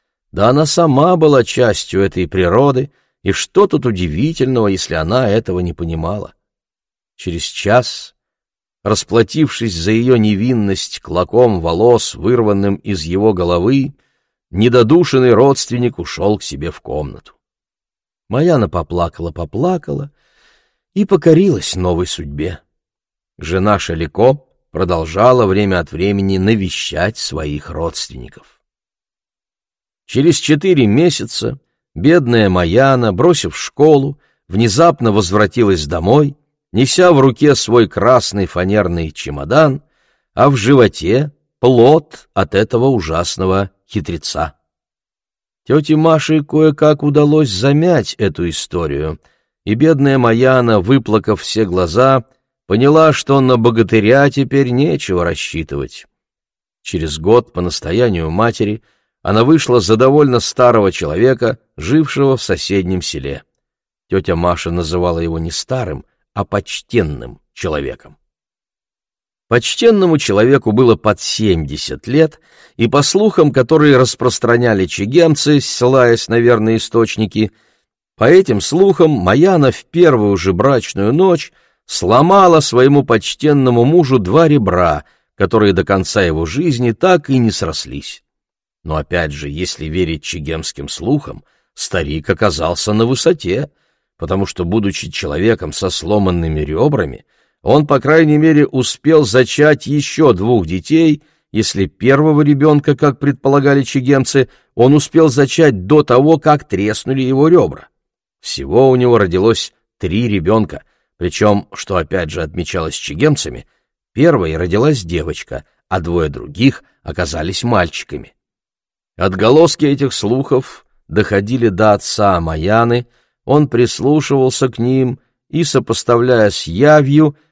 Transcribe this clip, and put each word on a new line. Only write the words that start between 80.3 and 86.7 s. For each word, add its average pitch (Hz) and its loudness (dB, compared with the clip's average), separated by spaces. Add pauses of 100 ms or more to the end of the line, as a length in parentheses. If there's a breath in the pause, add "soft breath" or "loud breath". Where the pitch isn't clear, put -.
же 90 0
брачную 110 -2
ночь 175 0 (360)
сломала 165 4
своему 139 4
почтенному 127 0
мужу 139 2
два 120 2
ребра, 90 0 (320)
которые 101 2
до 90 0
конца 95 -2
его 82 -2
жизни 123 -2